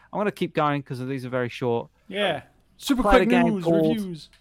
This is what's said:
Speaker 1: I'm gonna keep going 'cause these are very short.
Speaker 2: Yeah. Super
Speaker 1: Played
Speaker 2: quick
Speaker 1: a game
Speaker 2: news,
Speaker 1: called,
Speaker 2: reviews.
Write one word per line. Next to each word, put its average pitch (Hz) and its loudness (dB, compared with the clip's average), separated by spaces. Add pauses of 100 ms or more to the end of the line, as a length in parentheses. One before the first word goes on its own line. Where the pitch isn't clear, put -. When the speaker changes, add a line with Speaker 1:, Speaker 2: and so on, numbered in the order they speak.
(120)
Speaker 1:
I'm 185 -6
gonna 208 0
keep - -6
going 147 0
'cause 127 -8
these 131 -6
are 120 -8
very 123 -2
short. 120 -4 (180)
Speaker 2:
Yeah. 185 -2 (340)
Super 254 -2
Speaker 1:
Played - 4
Speaker 2:
quick - 6
Speaker 1:
a - 2
game - 4
Speaker 2:
news, 180 -4
Speaker 1:
called, 165 2
Speaker 2:
reviews. 185 -10 (120)